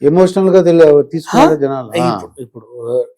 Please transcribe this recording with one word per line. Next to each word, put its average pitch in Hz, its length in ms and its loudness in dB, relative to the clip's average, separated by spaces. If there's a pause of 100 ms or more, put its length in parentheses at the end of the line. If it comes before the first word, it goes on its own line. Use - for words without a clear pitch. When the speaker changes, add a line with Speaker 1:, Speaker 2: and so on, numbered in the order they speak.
Speaker 1:
ఎమోషనల్ 185 480 0
గా 180 140 4
తెలి-, 160 380 4
తీసుకున్నారు 165 480 -2
Speaker 2:
హా? - 60 0
Speaker 1:
జనాలు. 131 460 -6
ఆ. 123 140 -2
Speaker 2:
ఇప్పుడు, 95 260 -14
ఇప్పుడు, 120 560 -10
ఆ, 123 60 -2 (140)